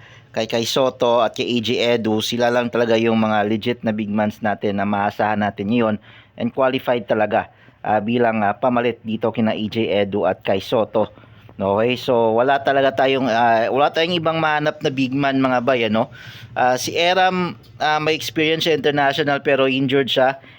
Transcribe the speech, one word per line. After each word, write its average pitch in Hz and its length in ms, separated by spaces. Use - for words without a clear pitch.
kay 113 160
Kai 117 160
Soto 120 640
at 107 80
kay 120 240
A - 0
J 110 120
Edu, 107 240
sila 120 320
lang 120 160
talaga 113 240
yung 113 240
mga 107 320
legit 113 320
na 113 80
big 107 240
mans 107 320
natin 101 320
na 101 80
maasahan 104 560
natin 101 320
ngayon 113 220
and 117 160
qualified 127 560
talaga, 107 400
ah, 107 160
bilang, 110 480
ah, 101 80
pamalit 120 480
dito 110 320
kina 110 240
A 107 80
J 101 400
Edu 95 240
at - 160
Kai 98 160
Soto. 107 480
Okay, 110 400
so 117 400
wala 139 220
talaga 135 420
tayong, 131 220
ah, 117 480
wala 143 160
tayong 170 260
ibang 160 220
mahanap 151 420
na 147 140
big 131 240
man, 135 240
mga 127 240
bay, 120 240
ano? 113 240
Ah, 127 240
si - 160
Eram, 180 640
ah, 151 160
may 156 160
experience 160 560
sa 151 80
international 143 640
pero 135 240
injured 135 480
siya. 135 240